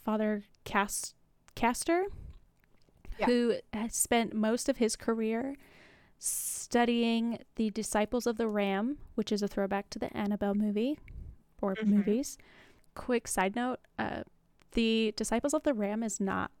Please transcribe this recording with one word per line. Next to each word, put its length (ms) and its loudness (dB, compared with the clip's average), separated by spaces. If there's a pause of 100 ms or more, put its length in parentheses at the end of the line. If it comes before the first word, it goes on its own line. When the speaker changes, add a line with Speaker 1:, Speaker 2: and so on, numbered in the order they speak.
Speaker 1:
Father 400 0 (220)
Cas-, 480 -2 (420)
Castor, 500 2 (1120)
Speaker 2:
Yeah. 80 0
Speaker 1:
who 300 4 (180)
has 220 -4
spent 380 2
most 360 2
of 80 0
his 180 2
career 600 -2 (600)
studying 1200 0 (160)
the 140 0
Disciples 580 -2
of 100 0
the 100 0
Ram, 500 0 (180)
which 160 -2
is 100 0
a 60 2
throwback 440 -2
to 80 -10
the 160 -6
Annabelle 400 0
movie 420 0 (640)
or 140 0
Speaker 2:
Mm-hmm. 220 4
Speaker 1:
movies. 400 2 (580)
Quick 320 -2
side 280 0
note, 240 -4 (180)
uh, 260 -4 (500)
the 440 2
Disciples 360 0
of 100 0
the 100 2
Ram 300 -2
is 160 -4
not 420 -2